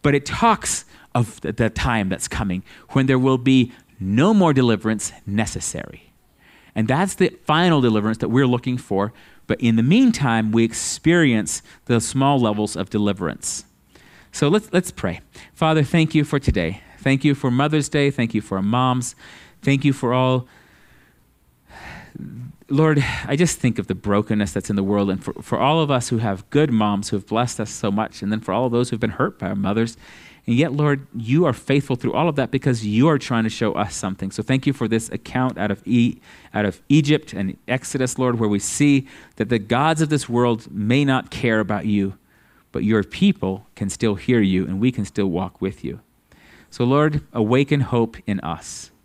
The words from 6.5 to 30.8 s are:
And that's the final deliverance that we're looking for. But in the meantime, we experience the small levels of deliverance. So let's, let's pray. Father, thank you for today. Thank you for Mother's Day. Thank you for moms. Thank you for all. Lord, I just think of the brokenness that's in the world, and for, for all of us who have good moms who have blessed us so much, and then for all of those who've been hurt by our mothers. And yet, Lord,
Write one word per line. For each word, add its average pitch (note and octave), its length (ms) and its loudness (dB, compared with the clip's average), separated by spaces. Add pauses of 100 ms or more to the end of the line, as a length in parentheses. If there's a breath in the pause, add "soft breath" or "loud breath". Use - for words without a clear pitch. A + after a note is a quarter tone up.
And A2 120 0
that's E3+ 280 0
the F3+ 200 0 (100)
final D#3+ 360 4
deliverance A2 380 2
that - 100 -2
we're C3 160 4
looking B2 320 0
for. G2+ 340 -2 (360 soft breath)
But - 120 -2
in A#2 160 2
the A2+ 60 4
meantime, C3 680 2
we A2+ 120 4
experience C3+ 1000 0 (220 loud breath)
the A#2+ 140 2
small C3+ 400 0
levels G#2+ 360 0
of F#2+ 160 -6
deliverance. G2 760 -4 (680 soft breath)
So D3 180 0
let's, G#3+ 220 0
let's F3+ 200 0
pray. - 300 -6 (340 loud breath)
Father, D#3+ 260 2
thank D#3+ 320 2
you D3+ 100 2
for C#3+ 140 -2
today. F#2 440 -2 (180)
Thank C3+ 240 0
you D3 100 4
for C3+ 160 -2
Mother's C#3+ 380 0
Day. C#3+ 240 0
Thank A#2 220 -2
you G#2+ 80 0
for F#2+ 200 -6
moms. B2+ 540 0 (460 loud breath)
Thank C#3 240 0
you C#3 80 4
for B2 200 -2
all. B2+ 340 2 (2250 loud breath)
Lord, C#3+ 360 4 (220 loud breath)
I C#3 120 -2
just E3+ 200 0
think A#2 220 0
of F#2+ 80 -6
the - 80 -2
brokenness G#2 560 0
that's - 180 -6
in G#2 60 0
the G2 80 0
world, G2+ 260 2
and F#2+ 140 -4
for, - 80 -8 (100)
for - 160 -4
all D3+ 240 2
of D3 80 0
us B2 200 0
who A#2+ 80 0
have G#2 320 -4
good D3 220 2
moms G#2 380 0
who A2 60 -2
have F#2+ 100 -6
blessed A#2+ 360 -2
us G2+ 80 -6
so - 200 -4
much, G#2 320 -4
and G2+ 120 -2
then G#2+ 80 -4
for - 120 -4
all A#2+ 120 0
of A#2+ 80 -2
those A#2+ 160 0
who've A2+ 100 -6
been A2+ 120 -2
hurt - 280 -4
by F#2+ 80 -6
our G2+ 80 -4
mothers. G#2 400 -2 (500 loud breath)
And A#2 120 0
yet, C#3+ 160 0
Lord, C#3+ 420 0